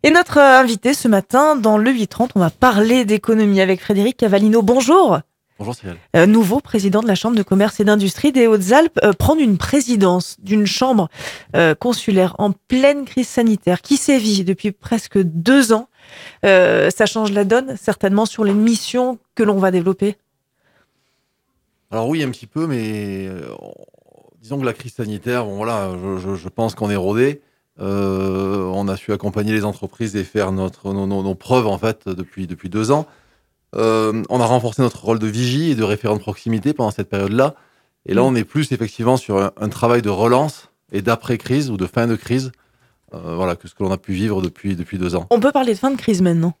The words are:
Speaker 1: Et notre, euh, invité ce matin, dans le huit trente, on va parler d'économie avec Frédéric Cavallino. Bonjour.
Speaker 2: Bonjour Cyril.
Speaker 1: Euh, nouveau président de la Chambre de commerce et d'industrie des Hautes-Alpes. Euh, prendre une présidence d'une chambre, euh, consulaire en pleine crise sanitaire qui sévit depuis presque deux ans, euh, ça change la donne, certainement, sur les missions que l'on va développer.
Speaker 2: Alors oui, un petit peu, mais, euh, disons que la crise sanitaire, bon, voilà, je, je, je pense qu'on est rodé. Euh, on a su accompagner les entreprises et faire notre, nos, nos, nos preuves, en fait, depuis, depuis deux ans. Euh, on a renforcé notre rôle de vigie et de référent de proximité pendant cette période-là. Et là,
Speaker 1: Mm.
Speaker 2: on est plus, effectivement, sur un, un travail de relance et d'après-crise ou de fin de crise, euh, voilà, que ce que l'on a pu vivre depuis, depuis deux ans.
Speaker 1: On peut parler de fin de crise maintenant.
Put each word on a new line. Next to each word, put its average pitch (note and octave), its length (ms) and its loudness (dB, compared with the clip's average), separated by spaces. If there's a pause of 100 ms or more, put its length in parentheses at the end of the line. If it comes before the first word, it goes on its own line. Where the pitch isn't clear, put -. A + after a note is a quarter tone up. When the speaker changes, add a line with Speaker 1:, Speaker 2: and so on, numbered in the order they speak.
Speaker 1:
Et D4+ 40 8
notre, F4 260 4
euh, C4+ 240 8
invité A#3+ 320 0
ce C4 160 -2
matin, C4 480 2
dans G#3+ 220 2
le A3+ 120 2
huit A3+ 180 0
trente, - 260 -2
on G3 60 2
va E3 100 2
parler A#3 560 2
d'économie G#3 560 2
avec F#3 180 2
Frédéric G#3 380 0
Cavallino. G#3+ 420 4
Bonjour. A#3+ 600 4 (380)
Speaker 2:
Bonjour G#2+ 160 -8
Cyril. F2 220 -12 (180)
Speaker 1:
Euh, F3 120 6
nouveau G#3+ 340 4
président G3+ 400 0
de A#3 60 -4
la G3+ 80 2
Chambre A3+ 220 -2
de G#3 60 2
commerce G3 380 0
et G#3 40 2
d'industrie G#3 460 2
des B3+ 160 4
Hautes-Alpes. A3 560 2
Euh, G#3 120 4
prendre D#4 260 0
une G#3+ 160 2
présidence G3 840 0
d'une G#3 240 0
chambre, A3 420 0 (480)
euh, D#3+ 180 4
consulaire F#3+ 600 0
en G3+ 160 0
pleine C#4 540 0
crise B3+ 220 -4
sanitaire G#3+ 520 0
qui - 160 0
sévit G#3+ 480 0
depuis F#3+ 280 -4
presque - 440 -6
deux G3 560 2
ans, A3+ 160 0 (560)
euh, F#3 460 6
ça G#3+ 160 0
change G#3+ 260 -2
la G3+ 120 0
donne, B3+ 360 0
certainement, G#3 460 0
sur - 180 -4
les G3+ 80 2
missions A#3 680 0 (160)
que A#3 80 0
l'on G#3 140 2
va F#3+ 140 2
développer. F#3 480 -2 (1700)
Speaker 2:
Alors A2 180 -4
oui, D#3+ 140 -2
un C3 80 -4
petit A#2 160 -16
peu, D#3+ 200 -6
mais, G#2+ 600 -6
euh, F#2 140 -12 (1000)
disons C3+ 180 -8
que B2+ 60 -2
la A2+ 80 -2
crise - 180 -14
sanitaire, A2+ 540 -6
bon, G2 100 -8
voilà, G#2 400 -4
je, F#2 220 -8
je, F#2+ 160 -8
je F2+ 160 -12
pense A2+ 240 -4
qu'on G#2 160 -4
est G2+ 60 -2
rodé. A#2 440 0 (400)
Euh, G2 920 -4
on G2+ 140 -4
a F#2+ 100 -4
su - 160 -8
accompagner G#2 400 -4
les G#2+ 120 -2
entreprises G#2 500 -8
et G2+ 80 -4
faire F#2+ 300 -4
notre, F#2+ 400 -6
nos, G2 160 -4
nos, G2 160 -4
nos G2 100 -4
preuves, A#2+ 320 0
en G2 100 -2
fait, A2 320 -6
depuis, F#2 380 -10
depuis F2 220 -12
deux A2 240 -2
ans. D3+ 120 0 (720)
Euh, A2 540 0
on B2 120 -2
a A#2+ 60 2
renforcé A#2 340 0
notre A#2+ 240 -2
rôle A2+ 140 0
de A2 80 -4
vigie B2 460 -2
et - 20 0
de A2 80 -2
référent G#2 320 -2
de G#2 60 -4
proximité A2 520 -4
pendant A2+ 200 -2
cette G2+ 160 -8
période-là. G#2+ 480 -2 (500)
Et - 80 -6
là, G2+ 80 2
Speaker 1:
Mm. C3 40 2
Speaker 2:
on C3 100 -2
est A2 80 -2
plus, D3 260 -6
effectivement, A#2 460 -2
sur G#2 220 -4
un, G2 120 -2 (100)
un G#2+ 80 -4
travail A#2+ 340 0
de G#2 60 -4
relance A#2+ 640 -2 (220)
et G2 100 -4
d'après-crise A#2+ 640 -4
ou A2 80 -6
de F#2 100 -4
fin A#2 200 -2
de A#2 80 -2
crise, B2+ 380 -6 (600)
euh, E2 220 -12
voilà, F2+ 220 -4
que - 100 -20
ce - 80 -20
que - 80 -8
l'on F#2+ 80 -2
a F#2 80 -4
pu - 140 -10
vivre G2 280 -2
depuis, F#2 360 -6
depuis F2 220 -10
deux F2+ 180 -4
ans. F2 140 -4
Speaker 1:
On A#3 100 2
peut C4+ 100 2
parler C4 220 -2
de F#3+ 60 -4
fin C4 120 -2
de C4+ 60 -4
crise F#3+ 260 -2
maintenant. E3+ 380 0